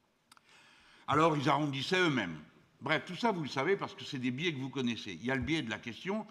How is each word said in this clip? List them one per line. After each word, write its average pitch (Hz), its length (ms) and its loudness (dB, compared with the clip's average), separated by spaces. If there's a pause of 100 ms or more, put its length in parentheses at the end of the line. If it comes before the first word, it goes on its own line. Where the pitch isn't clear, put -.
(1080)
Alors, 151 280 6
ils 143 140 2
arrondissaient 143 500 2
eux-mêmes. 117 380 2 (420)
Bref, 143 260 0
tout 180 100 -10
ça, 226 180 2
vous 170 100 -2
le 123 60 -6
savez, 160 260 2
parce 143 180 -6
que 120 120 -14
c'est 139 140 -6
des 123 120 0
biais 156 220 -2
que 131 60 -6
vous 135 100 -6
connaissez. 120 440 -4
Il 82 120 -10
y 127 60 0
a 135 40 2
le 131 60 0
biais 151 200 0
de 117 80 -6
la 107 80 -2
question, 185 540 -6